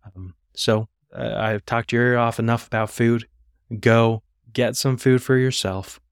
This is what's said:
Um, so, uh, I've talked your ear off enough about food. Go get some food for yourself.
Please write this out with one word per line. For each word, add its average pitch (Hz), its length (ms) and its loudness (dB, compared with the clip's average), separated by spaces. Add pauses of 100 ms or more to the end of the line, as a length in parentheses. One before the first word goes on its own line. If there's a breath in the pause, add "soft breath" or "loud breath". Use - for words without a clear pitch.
Um, 92 300 -16 (200)
so, 110 320 0 (260)
uh, 113 240 -6
I've 110 280 -4
talked 117 260 -4
your 120 220 2
ear 123 40 2
off 117 220 0
enough 117 280 0
about 110 220 -2
food. 117 380 0 (520)
Go 113 440 4 (300)
get 123 240 0
some 131 200 0
food 127 260 4
for 131 140 2
yourself. 101 640 -4 (120)